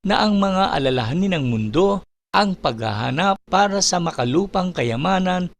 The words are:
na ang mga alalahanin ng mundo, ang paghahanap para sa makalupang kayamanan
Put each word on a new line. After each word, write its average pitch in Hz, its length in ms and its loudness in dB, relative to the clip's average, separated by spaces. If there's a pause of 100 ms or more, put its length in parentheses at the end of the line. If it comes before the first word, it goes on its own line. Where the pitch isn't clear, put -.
na 202 160 2
ang 208 160 2
mga 196 340 2
alalahanin 135 640 0
ng 143 140 -2
mundo, 135 560 0 (240)
ang 202 240 2
paghahanap 127 960 -2
para 196 320 2
sa 185 160 0
makalupang 170 720 -2
kayamanan 180 800 -2 (100)